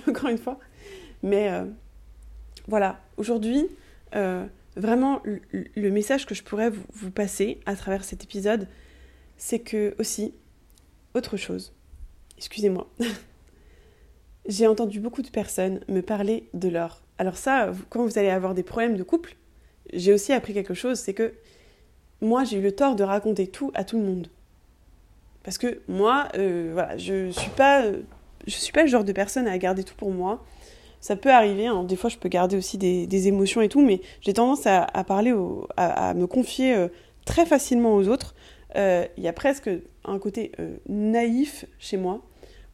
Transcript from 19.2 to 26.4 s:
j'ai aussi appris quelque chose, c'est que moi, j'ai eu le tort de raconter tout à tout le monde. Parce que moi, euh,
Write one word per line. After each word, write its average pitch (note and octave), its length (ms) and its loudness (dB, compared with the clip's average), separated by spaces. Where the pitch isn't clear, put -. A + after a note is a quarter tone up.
j'ai F3+ 200 6
aussi G#3 200 2
appris - 200 -2
quelque F#3+ 200 -4
chose, B3 260 -4
c'est G3 140 -6
que A3+ 200 -2
moi, A#3 220 4
j'ai G#3+ 140 -2
eu F#3+ 40 -2
le G3 100 2
tort C4+ 240 2
de G3+ 80 2
raconter G3 440 0
tout C4+ 260 -6
à G3 100 -2
tout A3+ 140 -4
le A3 60 0
monde. F#3 240 -2
Parce F#3+ 140 -10
que B3 300 -4
moi, A3 480 2
euh, F3 380 -2